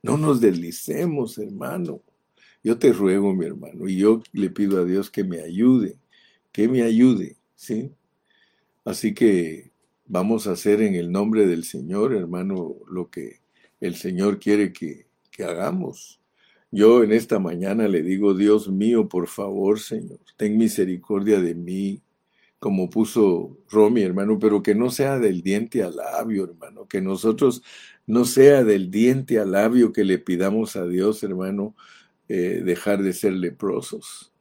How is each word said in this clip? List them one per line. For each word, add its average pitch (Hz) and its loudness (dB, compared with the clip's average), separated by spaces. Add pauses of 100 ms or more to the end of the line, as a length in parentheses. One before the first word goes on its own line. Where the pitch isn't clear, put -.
No 135 0
nos 151 2
deslicemos, 143 -2
hermano. 135 -10 (640)
Yo 113 0
te 127 6
ruego, 98 2
mi 90 -4
hermano, 78 -12
y 95 -2
yo 110 4 (100)
le 95 -2
pido 98 -2
a 87 0
Dios 98 -2
que 101 -4
me 87 -6
ayude, 104 2 (520)
que 107 0
me 127 2
ayude, 113 2 (200)
¿sí? 120 -8 (920)
Así 104 -4
que 92 0 (360)
vamos 104 -2
a 95 -4
hacer 104 2
en 101 0
el 87 -4
nombre 104 2
del 85 0
Señor, 101 -4
hermano, 90 -6 (160)
lo 90 -8
que 64 -14 (400)
el 87 -6
Señor 98 -2
quiere 101 2
que, - -12 (240)
que - -12
hagamos. - -8 (520)
Yo 113 8
en 107 4
esta 110 0
mañana 95 -2
le 90 0
digo, 95 0
"Dios 104 2
mío, 104 2
por 87 -4
favor, 98 -2
Señor, 104 -12 (180)
ten 107 -2
misericordia 101 0
de 85 -2
mí", 95 -8 (560)
como 95 -4
puso 107 0 (140)
Romy, 107 4
hermano, 98 -2
pero 104 2
que 104 2
no 123 0
sea 135 -2
del 95 0
diente 107 -2
al 87 -6
labio, 107 -4
hermano, - -18
que 98 -4
nosotros 110 0 (440)
no 120 2
sea 131 6
del 98 2
diente 120 2
al 95 -2
labio 113 4
que 104 0
le 95 2
pidamos 98 -2
a 90 -6
Dios, 98 0
hermano, 98 -6 (540)
eh, 90 -2
dejar 98 -2
de 95 -2
ser 98 -2
leprosos - -8